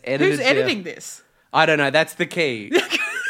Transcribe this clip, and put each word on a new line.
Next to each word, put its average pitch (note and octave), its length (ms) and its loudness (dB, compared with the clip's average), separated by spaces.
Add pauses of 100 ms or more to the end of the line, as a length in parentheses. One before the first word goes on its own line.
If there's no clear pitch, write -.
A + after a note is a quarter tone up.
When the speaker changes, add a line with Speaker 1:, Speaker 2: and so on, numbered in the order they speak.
Speaker 1:
edited C#3 240 2
Speaker 2:
Who's - 100 0
Speaker 1:
down. B3 80 0
Speaker 2:
editing C4+ 360 2
this? - 380 -16 (300)
Speaker 1:
I D#3+ 140 4
don't D#3 140 4
know. C#3 100 2
That's D#3 240 2
the F3 140 -2
key. B2+ 440 -2
Speaker 2:
<laughs> F4 100 4 (480)